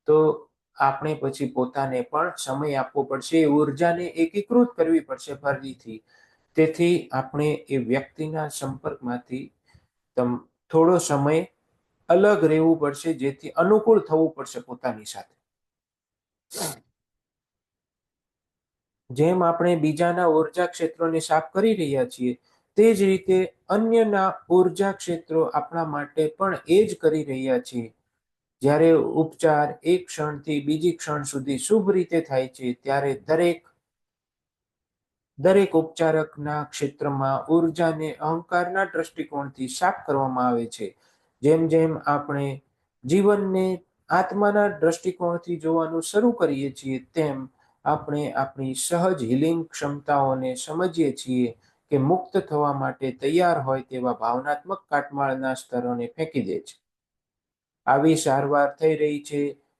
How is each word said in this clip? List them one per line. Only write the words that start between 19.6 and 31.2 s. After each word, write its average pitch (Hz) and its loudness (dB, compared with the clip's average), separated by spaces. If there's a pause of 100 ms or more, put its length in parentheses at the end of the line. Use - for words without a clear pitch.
બીજાના 170 0
ઉર્જા 160 2
ક્ષેત્રોને 165 -2
સાફ 160 0
કરી 214 2
રહ્યા 139 0
છીએ, 123 -4 (360)
તે 220 8
જ 196 0
રીતે 190 2 (140)
અન્યના 208 2 (160)
ઉર્જા 185 2
ક્ષેત્રો 165 -2
આપણા 160 -4
માટે 147 -2
પણ 185 -2 (100)
એ 190 6
જ - -4
કરી 156 0
રહ્યા 131 -2
છે. 120 -8 (680)
જ્યારે 151 6
ઉપચાર 151 2
એક 180 0
ક્ષણથી 147 -6
બીજી 156 0
ક્ષણ 147 -6